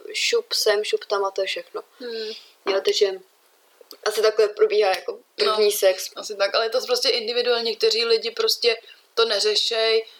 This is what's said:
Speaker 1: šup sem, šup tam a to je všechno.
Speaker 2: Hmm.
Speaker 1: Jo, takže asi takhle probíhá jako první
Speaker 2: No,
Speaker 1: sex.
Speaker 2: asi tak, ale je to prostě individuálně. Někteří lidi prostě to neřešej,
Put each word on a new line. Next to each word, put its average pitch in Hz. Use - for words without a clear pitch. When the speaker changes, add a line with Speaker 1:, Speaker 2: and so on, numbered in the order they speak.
Speaker 1:
šup -
sem, 208
šup -
tam 196
a 196
to 196
je 190
všechno. -
Speaker 2:
Hmm. 226
Speaker 1:
Jo, 196
takže 202
asi 214
takhle 214
probíhá 208
jako -
první 214
Speaker 2:
No, 208
Speaker 1:
sex. 190
Speaker 2:
asi -
tak, 196
ale 226
je 226
to 240
prostě 247
individuálně. 233
Někteří 226
lidi 226
prostě 226
to 233
neřešej, 220